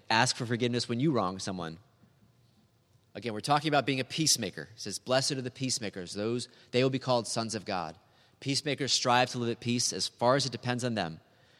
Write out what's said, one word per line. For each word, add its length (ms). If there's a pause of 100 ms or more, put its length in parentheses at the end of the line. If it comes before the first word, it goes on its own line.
ask 280
for 100
forgiveness 420
when 120
you 120
wrong 260
someone. 400 (1400)
Again, 180
we're 80
talking 280
about 180
being 120
a 60
peacemaker. 720
It 60
says, 180
"Blessed 340
are 100
the 80
peacemakers. 640
Those, 360 (220)
they 120
will 80
be 80
called 280
sons 280
of 100
God." 340 (420)
Peacemakers 520
strive 380
to 80
live 120
at 80
peace 340
as 140
far 300
as 100
it 60
depends 320
on 100
them. 260 (400)